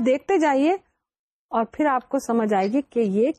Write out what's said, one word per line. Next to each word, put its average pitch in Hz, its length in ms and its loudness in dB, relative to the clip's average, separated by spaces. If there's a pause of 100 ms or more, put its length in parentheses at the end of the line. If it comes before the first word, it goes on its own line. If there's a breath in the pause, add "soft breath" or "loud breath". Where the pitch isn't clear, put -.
دیکھتے 285 320 0
جائیے 294 340 2 (760)
اور 226 240 -2
پھر 302 140 -2
آپ 262 220 -2
کو 277 100 -4
سمجھ 226 360 -2
آئے 190 140 0
گی 262 140 -2
کہ - 180 -4
یہ 220 380 0